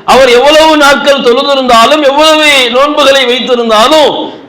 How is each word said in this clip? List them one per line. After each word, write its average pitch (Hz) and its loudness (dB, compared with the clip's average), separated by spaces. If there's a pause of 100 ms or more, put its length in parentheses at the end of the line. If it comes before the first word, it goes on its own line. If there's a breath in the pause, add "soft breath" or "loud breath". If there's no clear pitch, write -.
அவர் 254 2
எவ்வளவு 302 2
நாட்கள் 277 0
தொழுதிருந்தாலும், 262 0
எவ்வளவு 311 0 (240)
நோன்புகளை 277 0
வைத்திருந்தாலும் 240 -2 (160)